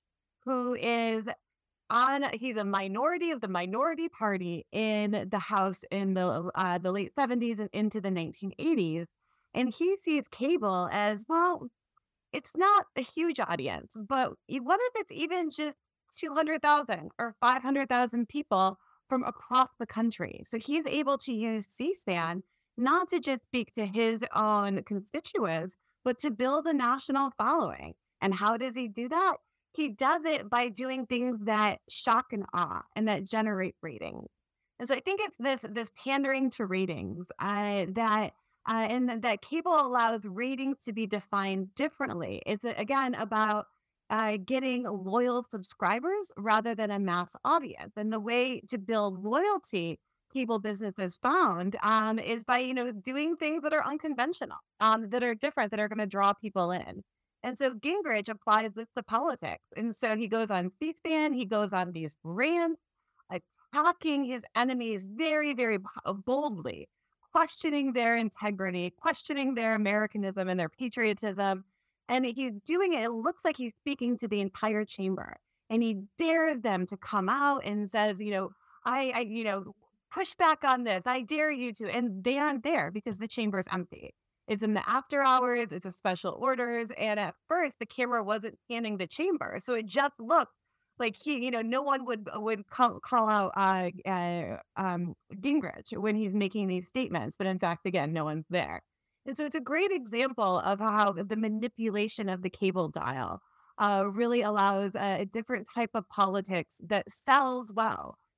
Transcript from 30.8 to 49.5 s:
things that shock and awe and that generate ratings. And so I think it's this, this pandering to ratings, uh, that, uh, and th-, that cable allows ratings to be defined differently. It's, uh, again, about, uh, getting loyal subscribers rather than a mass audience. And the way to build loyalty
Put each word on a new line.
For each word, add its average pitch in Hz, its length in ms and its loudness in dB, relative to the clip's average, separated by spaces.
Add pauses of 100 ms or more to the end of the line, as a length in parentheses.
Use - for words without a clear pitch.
things 247 360 0
that 214 380 2 (100)
shock 240 420 2
and 202 220 -4
awe 170 300 0 (120)
and 220 140 2
that 196 160 0
generate 208 560 -2
ratings. 107 460 -10 (520)
And 240 80 -8
so 269 80 0
I 262 60 -2
think 392 200 -2
it's 415 180 -6
this, 262 200 0 (100)
this 220 220 -6 (100)
pandering 269 500 0
to 226 140 -4
ratings, 180 600 -2 (100)
uh, 202 480 0 (100)
that, 220 360 2 (340)
uh, 226 240 0
and 247 200 2
th-, 226 140 -4
that 220 180 0
cable 330 360 2
allows 240 460 4
ratings 262 640 -4
to 233 80 -4
be 220 120 -2
defined 196 720 -2
differently. 175 720 -4
It's, 208 180 -2
uh, 233 140 -4
again, 262 360 0
about, 214 520 0 (440)
uh, 214 280 0
getting 254 460 -2
loyal 240 600 0
subscribers 233 920 -2
rather 220 380 2
than 208 160 0
a 202 80 0
mass 180 300 0 (140)
audience. 277 540 0
And 214 140 -2
the 220 100 -2
way 240 480 0
to 247 80 -4
build 202 440 0
loyalty 220 800 0 (320)